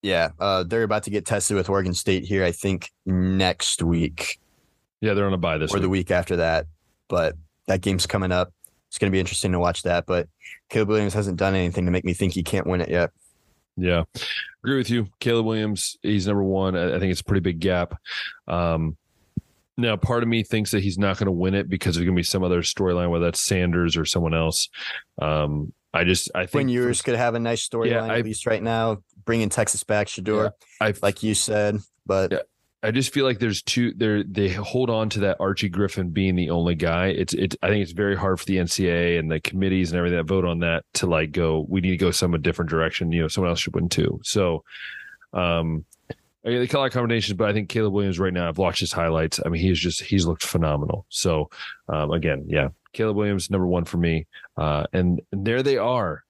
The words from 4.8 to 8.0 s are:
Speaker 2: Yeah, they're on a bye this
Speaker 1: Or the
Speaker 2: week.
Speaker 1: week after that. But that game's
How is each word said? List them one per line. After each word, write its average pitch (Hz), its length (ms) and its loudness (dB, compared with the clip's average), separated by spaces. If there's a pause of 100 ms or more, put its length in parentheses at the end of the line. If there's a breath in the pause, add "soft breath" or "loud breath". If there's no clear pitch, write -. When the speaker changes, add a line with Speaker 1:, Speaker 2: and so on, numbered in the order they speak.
Speaker 2:
Yeah, 107 140 0
they're 101 120 2
on 98 60 2
a 95 60 0
bye 82 180 0
this 78 160 -2
Speaker 1:
Or 101 80 2
the 95 80 2
Speaker 2:
week. 92 200 0
Speaker 1:
week - 20 -2
after 90 260 2
that. 82 300 2 (420)
But 80 280 0 (300)
that 95 140 2
game's 95 260 0